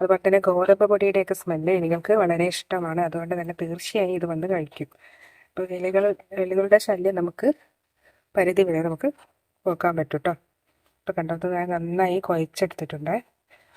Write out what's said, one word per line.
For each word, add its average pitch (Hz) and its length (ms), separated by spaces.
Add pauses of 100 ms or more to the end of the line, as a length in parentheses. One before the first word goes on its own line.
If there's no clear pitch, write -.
അതുപോലെ 185 200
തന്നെ 196 200
ഗോതമ്പ് 190 460
പൊടിയുടെയൊക്കെ 196 480
സ്മെല്ല് 165 360
എലികൾക്ക് 170 420
വളരെ 175 340
ഇഷ്ടമാണ്. 175 540
അതുകൊണ്ട് 170 340
തന്നെ 175 200
തീർച്ചയായും 180 600
ഇത് 175 100
വന്ന് 165 220
കഴിക്കും. 160 420 (540)
അപ്പോൾ - 300
എലികൾ, 190 300 (320)
എലികളുടെ 196 440
ശല്യം 190 360
നമുക്ക് 175 320 (880)
പരിധി 185 280
വരെ 165 200
നമുക്ക് 165 260 (560)
പോക്കാൻ 175 300
പറ്റും 156 260
ട്ടോ. 175 120 (640)
ഇപ്പോൾ - 180
കണ്ടോ, 165 220
ഇത് 170 160
ഞാൻ 175 180
നന്നായി 175 500
കുഴച്ചെടുത്തിട്ടുണ്ട്. 160 960 (600)